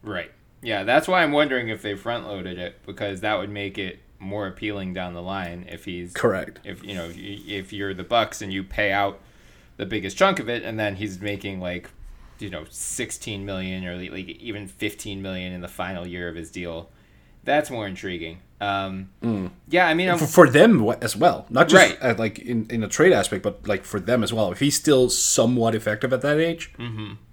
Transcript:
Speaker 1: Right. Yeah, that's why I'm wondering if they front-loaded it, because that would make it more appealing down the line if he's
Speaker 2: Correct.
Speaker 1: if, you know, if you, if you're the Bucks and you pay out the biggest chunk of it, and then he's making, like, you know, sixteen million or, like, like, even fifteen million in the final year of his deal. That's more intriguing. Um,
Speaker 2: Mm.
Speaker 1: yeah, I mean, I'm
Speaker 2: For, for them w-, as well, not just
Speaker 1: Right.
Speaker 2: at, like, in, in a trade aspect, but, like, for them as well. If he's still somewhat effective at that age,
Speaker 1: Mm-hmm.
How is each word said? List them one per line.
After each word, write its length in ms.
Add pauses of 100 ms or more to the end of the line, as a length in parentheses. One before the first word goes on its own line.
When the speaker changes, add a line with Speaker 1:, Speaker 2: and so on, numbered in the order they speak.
Speaker 1:
Right. 300 (280)
Yeah, 220
that's 240
why 160
I'm 80
wondering 380
if 140
they 120
front-loaded 640
it, 260
because 360
that 180
would 100
make 300
it 220 (180)
more 280
appealing 480
down 200
the 80
line 460
if 160
he's 280
Speaker 2:
Correct. 520
Speaker 1:
if, 180
you 120
know, 120
if 100
you, 300
if 260
you're 220
the 100
Bucks 380
and 100
you 120
pay 280
out 280 (560)
the 100
biggest 300
chunk 240
of 80
it, 160
and 140
then 180
he's 240
making, 400
like, 280 (520)
you 100
know, 180
sixteen 760
million 400
or, 120
like, 140
like, 180
even 380
fifteen 560
million 300
in 80
the 80
final 380
year 220
of 60
his 160
deal. 400 (540)
That's 260
more 160
intriguing. 520 (220)
Um, 500 (120)
Speaker 2:
Mm. 280 (180)
Speaker 1:
yeah, 180
I 80
mean, 160
I'm 80
Speaker 2:
For, 80
for 240
them 280
w-, 220
as 160
well, 320
not 200
just 240
Speaker 1:
Right. 100
Speaker 2:
at, 160
like, 220
in, 300
in 120
a 60
trade 240
aspect, 320
but, 240
like, 160
for 160
them 240
as 80
well. 180
If 80
he's 180
still 320
somewhat 680
effective 360
at 100
that 180
age, 360
Speaker 1:
Mm-hmm. 360 (200)